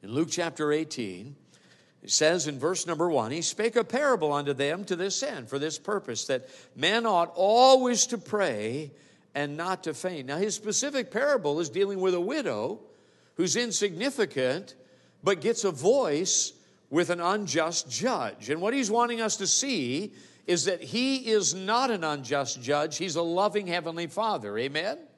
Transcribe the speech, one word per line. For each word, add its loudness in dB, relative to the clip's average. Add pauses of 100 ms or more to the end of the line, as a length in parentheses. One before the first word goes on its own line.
In -12
Luke 0
chapter -2
eighteen, -4 (680)
it -6
says 4
in -6
verse -2
number 0
one, 0
"He -4
spake -2
a 4
parable 2
unto 0
them 0
to -2
this -4
end, -8
for -4
this -4
purpose, -4
that -2 (280)
men 2
ought 2
always 8
to -4
pray -2 (420)
and -4
not -4
to -4
faint." -6
Now, -4
his 0
specific -2
parable 0
is -4
dealing 0
with 4
a 0
widow -2 (580)
who's 2
insignificant, -2 (480)
but 2
gets 0
a 2
voice 2 (360)
with 2
an 0
unjust 0
judge. -2
And -2
what 0
he's 0
wanting 2
us -2
to -4
see 0 (320)
is 2
that 0
he -2
is 2
not 0
an 0
unjust -2
judge. 0
He's -4
a 0
loving 0
Heavenly -4
Father. -4
Amen? -4 (180)